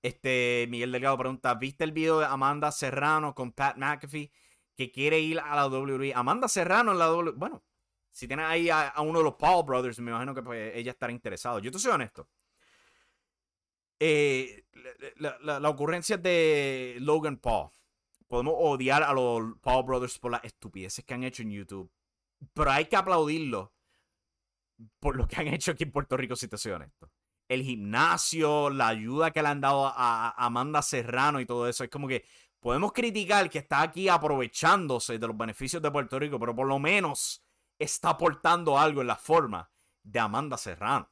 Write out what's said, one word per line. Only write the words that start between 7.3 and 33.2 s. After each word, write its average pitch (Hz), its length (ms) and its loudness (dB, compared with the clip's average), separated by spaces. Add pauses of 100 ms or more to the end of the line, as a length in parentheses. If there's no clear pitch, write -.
E, - 20 -14
bueno, 233 260 -8 (460)
si - 160 -14
tiene 139 180 -4
ahí 170 260 2
a, 156 180 4
a 147 140 -4
uno 160 180 2
de 156 60 6
los 143 100 0
Paul 170 300 4
Brothers, 127 340 -2
me 120 120 -8
imagino 127 220 -4
que, 127 80 -8
pues, 113 320 -8
ella 120 180 -6
estará 120 200 -6
interesada. 117 480 -6
Yo 110 100 -6
te 190 100 -8
soy 233 120 0
honesto. 123 380 -4 (1700)
Eh, 139 720 2
la, 127 460 -16
la, 139 240 -6
la, 147 180 -4
la 151 100 2
ocurrencia 160 480 -2
de 147 840 2
Logan 151 340 0
Paul, 101 340 -2 (560)
podemos 127 320 0
odiar 139 460 4
a 143 80 2
los 117 480 0
Paul 127 260 2
Brothers 127 320 -4
por 123 140 -6
las 117 140 -4
estupideces 98 580 -12
que - 100 -10
han 127 120 -6
hecho 127 160 -8
en 110 100 -6
YouTube, 98 400 -12 (640)
pero 147 180 2
hay 151 140 2
que 208 100 -2
aplaudirlo 156 760 0 (1200)
por 135 200 -2
lo 123 100 0
que - 140 -4
han 151 80 -2
hecho 151 220 -2
aquí 156 120 -4
en 147 80 -6
Puerto 139 240 -4
Rico, 127 220 -4
si 120 100 -8
te 104 100 -10
soy 104 140 -6
honesto. 73 400 -12 (380)
El 131 140 0
gimnasio, 147 1040 0
la 135 200 2
ayuda 123 420 -2
que 156 100 -2
le 147 60 2
han 143 120 0
dado 139 280 2
a, 117 420 0
a 123 160 -2
Amanda 135 380 0
Serrano 131 580 0
y 117 60 -6
todo 120 200 0
eso, 123 160 -4
es 117 60 -10
como 143 180 -8
que 131 160 -4 (360)
podemos 143 340 0
criticar 202 560 2